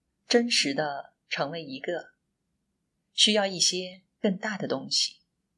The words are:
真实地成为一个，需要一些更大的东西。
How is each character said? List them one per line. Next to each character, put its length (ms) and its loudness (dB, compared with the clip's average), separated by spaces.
真 240 4
实 220 2
地 400 -6
成 200 -4
为 140 -8
一 160 -10
个， 320 -6
需 180 6
要 160 4
一 100 -6
些 440 -2
更 180 2
大 200 -4
的 100 -4
东 240 -4
西。 300 -2